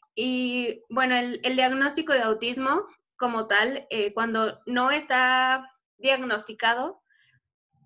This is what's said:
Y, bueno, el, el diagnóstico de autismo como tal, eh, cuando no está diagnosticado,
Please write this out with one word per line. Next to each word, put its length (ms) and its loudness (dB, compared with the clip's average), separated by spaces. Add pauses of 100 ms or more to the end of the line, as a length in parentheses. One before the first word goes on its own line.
(160)
Y, 720 -4
bueno, 260 2
el, 280 -2
el 120 0
diagnóstico 580 0
de 100 4
autismo 640 0 (300)
como 320 -2
tal, 420 2
eh, 240 -2
cuando 520 -2
no 260 0
está 800 2 (280)
diagnosticado, 1040 -2 (840)